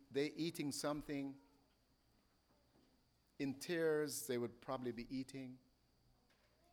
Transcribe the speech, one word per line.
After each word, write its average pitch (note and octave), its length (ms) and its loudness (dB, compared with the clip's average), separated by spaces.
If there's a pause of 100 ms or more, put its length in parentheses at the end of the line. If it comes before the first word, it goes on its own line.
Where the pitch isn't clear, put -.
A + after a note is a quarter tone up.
(120)
they C#3+ 240 2
eating D#3 360 0
something. C#3+ 600 -2 (2000)
In C#3 140 2
tears, D#3 760 2
they B2 100 4
would A#2+ 220 0
probably B2+ 320 -2
be A#2 180 -6
eating. C3 440 -4 (1160)